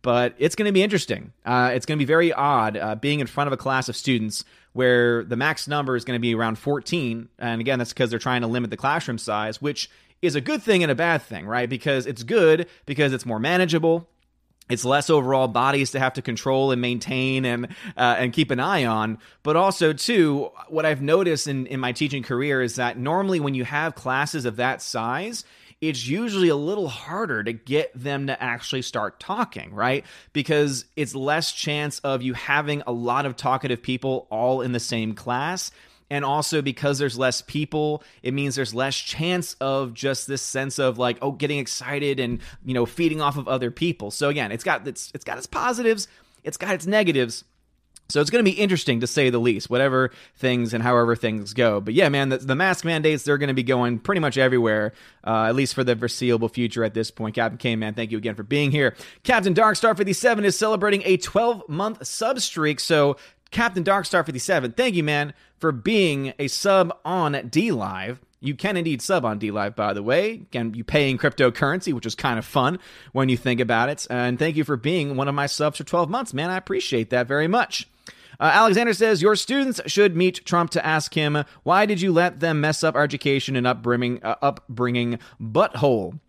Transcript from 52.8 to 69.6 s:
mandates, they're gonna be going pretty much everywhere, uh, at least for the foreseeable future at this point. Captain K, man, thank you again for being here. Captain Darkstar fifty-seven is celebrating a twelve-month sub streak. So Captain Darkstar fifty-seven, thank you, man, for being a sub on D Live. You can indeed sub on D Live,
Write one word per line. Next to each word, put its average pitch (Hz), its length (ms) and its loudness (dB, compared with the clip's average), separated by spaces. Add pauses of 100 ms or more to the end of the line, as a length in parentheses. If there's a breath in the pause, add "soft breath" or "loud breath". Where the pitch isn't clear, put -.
mandates, 156 380 2
they're 143 160 2
gonna 139 160 0
be 131 80 0
going 120 380 2
pretty 190 200 0
much 139 160 0
everywhere, 113 580 2 (300 loud breath)
uh, 110 200 2
at 117 100 2
least 135 220 0
for 131 80 0
the 123 100 4
foreseeable 117 540 0
future 117 340 -2
at 107 100 0
this 110 200 -4
point. 110 240 -6
Captain 117 200 0
K, 117 200 -2
man, 107 180 -4
thank 113 160 -4
you 110 80 -4
again 107 160 -4
for 107 80 -10
being 139 300 0
here. 139 240 2 (260 loud breath)
Captain 196 320 2
Darkstar 214 420 4
fifty-seven 208 480 2
is 190 140 2
celebrating 208 460 2
a 185 140 4
twelve-month 208 840 -2
sub 233 360 -4
streak. 151 400 -2
So 143 360 4 (360 loud breath)
Captain 185 320 0
Darkstar 190 420 2
fifty-seven, 131 460 -2
thank 240 240 2
you, 160 80 2
man, 147 280 -2 (260 soft breath)
for 160 140 0
being 139 640 0
a 143 100 -2
sub 190 560 2
on 151 440 -2
D 190 220 2
Live. 98 480 -4 (220)
You 139 140 -4
can 190 220 -2
indeed 160 260 -2
sub 175 220 0
on 107 140 -2
D 107 120 -4
Live, 101 260 -4